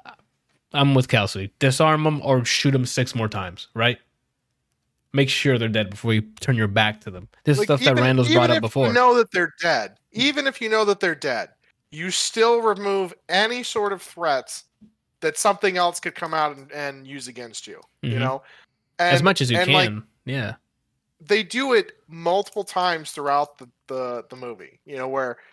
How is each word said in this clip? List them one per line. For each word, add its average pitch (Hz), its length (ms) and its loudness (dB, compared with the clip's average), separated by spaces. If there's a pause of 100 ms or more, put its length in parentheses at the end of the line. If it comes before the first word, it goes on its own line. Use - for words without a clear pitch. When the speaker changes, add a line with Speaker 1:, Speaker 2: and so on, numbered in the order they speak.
(720)
Speaker 1:
I'm 139 220 4
with 127 140 4
Kelsey. 101 500 -2
Disarm 156 480 2
'em 151 140 -2
or 127 240 2
shoot - 280 0
'em 127 120 0
six - 280 -4
more 113 140 -2
times, 92 460 -8
right? 113 260 0 (1120)
Make 135 160 4
sure 131 300 2
they're 113 100 -2
dead 107 220 -2
before 110 240 -2
you 110 80 4 (180)
turn 127 160 0
your 110 140 0
back 107 320 2
to 104 100 -14
them. 92 160 -16 (160)
This 147 120 4
is 131 40 0
Speaker 2:
Like, 214 60 2
Speaker 1:
stuff 143 160 2
that 156 100 4
Speaker 2:
even, 123 140 4
Speaker 1:
Randall's 131 240 4
Speaker 2:
even 311 100 4
Speaker 1:
brought 120 120 4
up - 60 4
Speaker 2:
if - 40 0
Speaker 1:
before. 113 260 0
Speaker 2:
you 233 60 0
know 247 220 6
that 233 160 2
they're 175 280 -2
dead, 127 380 -2 (160)
even 277 340 0
if 262 140 -6
you 220 80 -4
know 220 160 2
that 202 160 0
they're 170 140 0
dead, 123 340 -4 (420)
you 165 200 -8
still 233 500 2
remove 196 520 -2 (140)
any 220 360 0
sort 208 280 -4
of 185 100 -8
threats 147 640 -4 (560)
that 156 180 -2
something 196 400 0
else 175 220 0
could 170 160 -10
come 160 180 -8
out 151 240 0
and, 139 140 -20
and 139 340 -10
use 135 220 -14
against 120 400 -16
you, - 120 -18 (220)
you 127 100 -4
Speaker 1:
Mm-hmm. 113 80 -4
Speaker 2:
know? 131 220 -4 (560)
Speaker 1:
As 175 220 4
Speaker 2:
And, 160 60 0
Speaker 1:
much 190 160 4
as 123 100 0
you 170 60 2
Speaker 2:
and, 180 140 2
like, 143 180 4
Speaker 1:
can, 107 140 -10 (220)
yeah. 123 300 -6 (640)
Speaker 2:
they 208 240 0
do 254 300 -2
it 214 180 2 (160)
multiple 175 560 -2
times 175 480 -2
throughout 143 480 -2
the, 123 100 -20 (180)
the, 123 440 -6
the 131 40 -16
movie, 117 500 -16
you 143 120 -14
know, 127 120 -6
where 131 280 -4 (140)